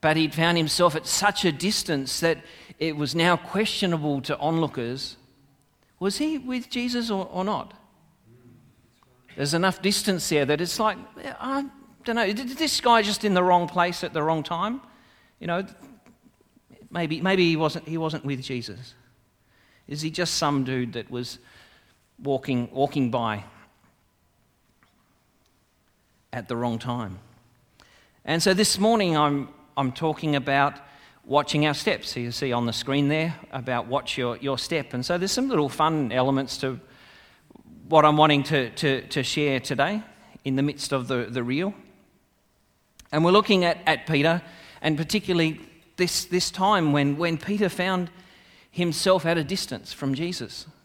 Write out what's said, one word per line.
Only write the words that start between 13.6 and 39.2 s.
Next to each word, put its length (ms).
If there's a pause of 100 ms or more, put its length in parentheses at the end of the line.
place 360
at 100
the 100
wrong 180
time? 400 (580)
You 80
know, 180 (1200)
maybe, 320
maybe 260
he 80
wasn't, 320
he 100
wasn't 280
with 160
Jesus. 540 (920)
Is 140
he 80
just 260
some 280
dude 300
that 180
was 280 (840)
walking, 500
walking 400
by 320 (3000)
at 140
the 80
wrong 240
time? 400 (1040)
And 180
so 100
this 240
morning 400
I'm, 320 (280)
I'm 140
talking 440
about 400 (500)
watching 400
our 80
steps. 360
So 100
you 120
see 200
on 140
the 80
screen 340
there 280 (160)
about 360
watch 300
your, 200
your 200
step. 360
And 120
so 120
there's 140
some 160
little 220
fun 420
elements 460
to 220 (1080)
what 180
I'm 120
wanting 260
to, 280
to, 360
to 160